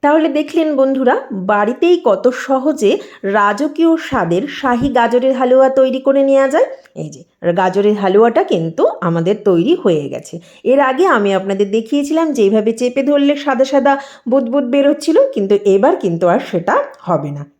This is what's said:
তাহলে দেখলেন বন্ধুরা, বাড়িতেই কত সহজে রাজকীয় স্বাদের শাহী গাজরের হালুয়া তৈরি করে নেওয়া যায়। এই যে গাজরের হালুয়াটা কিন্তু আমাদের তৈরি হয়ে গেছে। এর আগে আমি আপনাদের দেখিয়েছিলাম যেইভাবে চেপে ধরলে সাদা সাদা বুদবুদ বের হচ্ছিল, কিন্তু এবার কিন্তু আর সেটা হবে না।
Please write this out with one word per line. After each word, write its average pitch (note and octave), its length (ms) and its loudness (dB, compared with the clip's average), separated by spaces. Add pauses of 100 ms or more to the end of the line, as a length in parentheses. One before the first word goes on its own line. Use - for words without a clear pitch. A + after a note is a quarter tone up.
তাহলে D#4 260 2 (100)
দেখলেন D#4 300 -2 (120)
বন্ধুরা, C4+ 340 2 (360)
বাড়িতেই B3 540 2
কত G#3 200 0 (220)
সহজে C4+ 460 0 (440)
রাজকীয় C#4+ 560 0 (160)
স্বাদের F#3 340 -2 (160)
শাহী B3+ 300 -2 (100)
গাজরের B3 400 2
হালুয়া C4 300 4 (100)
তৈরি C4 280 2
করে C#4 220 2
নেওয়া C4+ 260 4
যায়। F4 140 2 (340)
এই D#3 120 -10
যে C3+ 80 -20 (380)
গাজরের G3+ 420 2
হালুয়াটা A3 400 2 (100)
কিন্তু E3 300 -2 (260)
আমাদের E3+ 280 0 (120)
তৈরি F#3 340 2
হয়ে D#3+ 300 0
গেছে। B2 220 -14 (300)
এর C4 160 2
আগে C4 240 0 (120)
আমি G3+ 220 0
আপনাদের G3 280 -2 (100)
দেখিয়েছিলাম C#4+ 500 -2 (120)
যেইভাবে G#3 340 2
চেপে B3 360 -2
ধরলে C#4+ 260 2 (100)
সাদা C4+ 280 0
সাদা C#4 200 2 (360)
বুদবুদ B3+ 440 0
বের C#4 180 2
হচ্ছিল, D4+ 260 0 (180)
কিন্তু G3+ 200 0 (200)
এবার B3 200 2 (100)
কিন্তু E3+ 240 -2
আর G3 120 2 (100)
সেটা F#3 240 -2 (340)
হবে D3 280 -2
না। C#3+ 60 -12 (180)